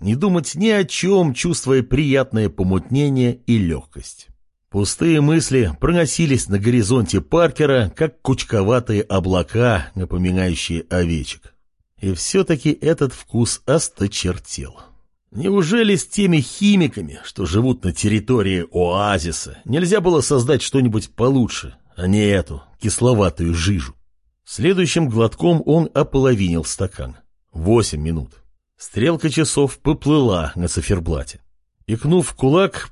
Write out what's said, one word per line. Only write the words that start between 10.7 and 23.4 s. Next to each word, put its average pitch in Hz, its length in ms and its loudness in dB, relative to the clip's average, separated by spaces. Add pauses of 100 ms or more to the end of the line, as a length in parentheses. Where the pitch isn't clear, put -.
овечек. 87 640 -4 (440)
И 95 140 -4
все-таки 160 580 0
этот 143 420 0
вкус - 540 -4
осточертел. 98 1120 -4 (540)
Неужели 196 640 0
с - 140 -4
теми 190 320 2
химиками, 139 840 0
что - 220 -8
живут 120 380 0
на 90 80 0
территории 104 800 0
оазиса, 87 920 -2
нельзя 175 360 0
было 170 220 2
создать 127 380 2
что-нибудь 120 500 0
получше, 123 680 0 (180)
а 90 140 -4
не 104 180 4
эту 95 380 -2 (160)
кисловатую 101 720 0